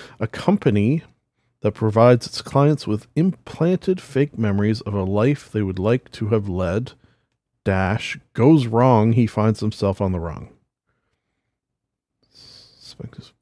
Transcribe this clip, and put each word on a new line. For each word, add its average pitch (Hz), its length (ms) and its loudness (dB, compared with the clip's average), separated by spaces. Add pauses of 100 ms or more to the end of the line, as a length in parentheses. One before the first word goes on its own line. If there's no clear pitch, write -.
(180)
a 110 80 -4
company 135 760 0 (580)
that 107 120 -2
provides 113 540 4
its - 160 -14
clients 147 440 0
with 107 280 -4
implanted 185 840 -2
fake - 380 -2
memories 104 420 0
of 101 140 -8
a 98 100 -2
life 107 480 -2
they 107 100 -2
would 95 160 -4
like 113 340 0
to 110 160 -6
have 104 200 0
led, 90 440 -4 (720)
dash, 95 560 -2 (140)
goes 135 340 4
wrong, 113 460 4
he 113 140 2
finds 107 340 0
himself 101 400 -4
on 95 120 -2
the 87 80 -4
wrong. 87 280 -10 (1800)
Suspect - 840 -20
is - 240 -20